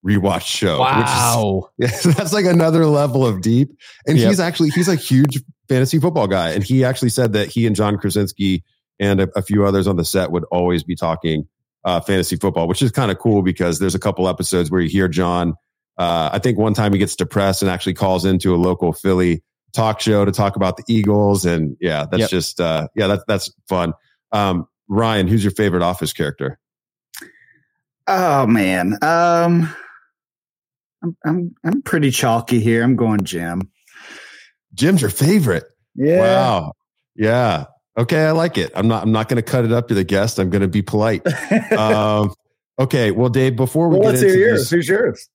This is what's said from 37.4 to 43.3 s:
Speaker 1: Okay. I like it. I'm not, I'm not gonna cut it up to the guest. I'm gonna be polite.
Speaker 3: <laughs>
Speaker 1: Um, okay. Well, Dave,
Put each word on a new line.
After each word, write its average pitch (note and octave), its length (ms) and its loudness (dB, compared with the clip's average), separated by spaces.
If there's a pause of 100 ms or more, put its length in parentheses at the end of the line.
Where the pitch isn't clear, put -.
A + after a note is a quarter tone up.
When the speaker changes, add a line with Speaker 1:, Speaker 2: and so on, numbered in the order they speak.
Speaker 1:
Okay. D#3 260 2
I D#3 60 2
like E3 260 0
it. F2+ 200 -2
I'm F#2+ 120 0
not, A2 140 0
I'm A2 100 0
not A2 160 0
gonna A#2+ 140 0
cut B2 220 0
it A2+ 80 0
up A#2+ 160 -2
to A#2 60 0
the G2 100 0
guest. G2 340 0
I'm F#2+ 120 0
gonna G2 180 2
be G2+ 140 0
polite. G#2+ 440 0
Speaker 3:
<laughs> F3 60 0 (440)
Speaker 1:
Um, G#2+ 560 2 (460)
okay. B2+ 320 0
Well, A2+ 180 2
Dave, B2+ 280 0